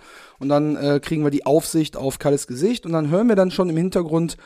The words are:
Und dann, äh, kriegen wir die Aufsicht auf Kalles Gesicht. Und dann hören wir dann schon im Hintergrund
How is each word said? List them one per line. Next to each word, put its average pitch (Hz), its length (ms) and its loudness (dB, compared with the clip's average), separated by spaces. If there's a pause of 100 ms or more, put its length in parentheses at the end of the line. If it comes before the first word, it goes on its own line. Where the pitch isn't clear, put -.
(380)
Und 135 120 -6
dann, 147 260 2
äh, 143 260 0
kriegen 151 220 -4
wir 147 80 2
die 143 160 -2
Aufsicht 156 500 0
auf 135 220 -4
Kalles 143 260 0
Gesicht. 170 400 -2
Und 165 60 -6
dann 156 180 0
hören 196 200 2
wir 220 60 4
dann 185 140 4
schon 180 220 -2
im 160 60 -2
Hintergrund 165 680 -2